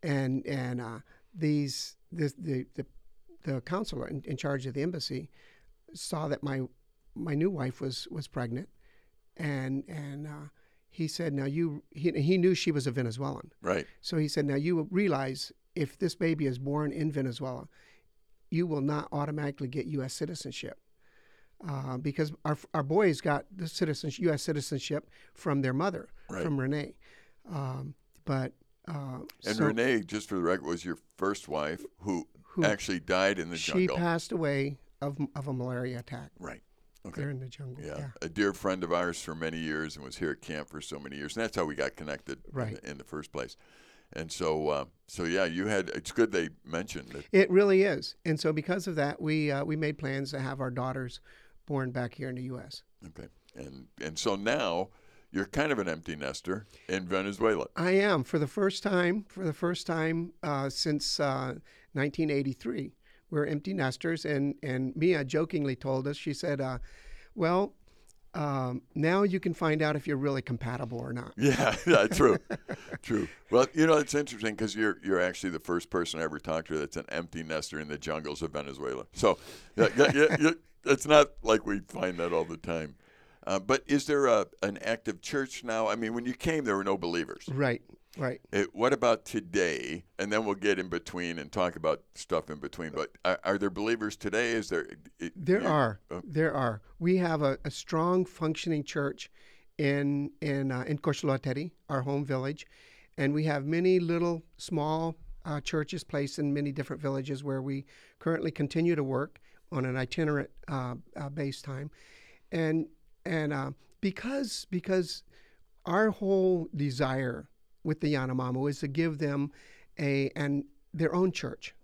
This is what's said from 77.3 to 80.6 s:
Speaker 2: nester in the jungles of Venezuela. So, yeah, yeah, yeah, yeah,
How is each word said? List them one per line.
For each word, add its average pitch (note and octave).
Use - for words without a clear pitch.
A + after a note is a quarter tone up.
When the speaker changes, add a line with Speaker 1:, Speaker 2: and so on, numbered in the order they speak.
Speaker 2:
nester D#2
in D2+
the D2
jungles D2+
of D2+
Venezuela. C2+
So, G2+
yeah, A2
yeah, C#3
yeah, D3+
yeah, D#3